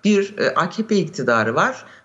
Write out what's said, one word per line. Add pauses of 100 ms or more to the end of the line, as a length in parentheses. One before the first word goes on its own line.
bir,
e,
A
K
P
iktidarı
var (200)